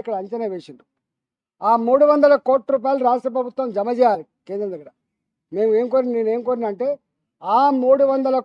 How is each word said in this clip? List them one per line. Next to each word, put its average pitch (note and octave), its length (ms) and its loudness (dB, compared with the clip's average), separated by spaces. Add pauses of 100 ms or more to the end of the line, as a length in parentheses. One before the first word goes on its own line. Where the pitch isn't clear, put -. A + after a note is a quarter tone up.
ఇక్కడ A3+ 200 -6
అంచనా A3 320 -8
వేసిండు. D#3 320 -16 (760)
ఆ G#3 120 0 (140)
మూడు C4+ 240 4
వందల D4 240 6 (140)
కోట్ల C4 280 0
రూపాయలు C4 320 -2
రాష్ట్ర B3 280 -2
ప్రభుత్వం B3+ 400 -6
జమ G3+ 120 -2 (100)
చేయాలి G#3 260 2 (240)
కేంద్రం G3+ 260 -6
దగ్గర. D3 160 -18 (640)
మేము G#3+ 260 0
ఏం B3 140 0
కోరి-, B3+ 240 0
నేనేం A3+ 300 -2
కోరినా A#3 260 -4
అంటే, A#3 160 -6 (540)
ఆ G#3+ 200 2 (200)
మూడు C4+ 300 4
వందల C4 320 0